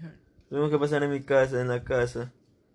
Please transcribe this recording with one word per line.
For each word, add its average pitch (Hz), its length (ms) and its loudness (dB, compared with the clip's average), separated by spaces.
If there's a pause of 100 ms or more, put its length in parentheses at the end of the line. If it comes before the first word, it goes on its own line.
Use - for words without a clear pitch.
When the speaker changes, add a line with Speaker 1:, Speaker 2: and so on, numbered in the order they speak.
Speaker 1:
Ya. 165 140 -16 (340)
Speaker 2:
Tuvimos 147 200 0
que 147 80 4
pasar 147 260 0
en 143 80 0
mi 139 100 -4
casa, 131 400 2
en 127 60 -2
la 123 160 -2
casa. 123 500 -2 (420)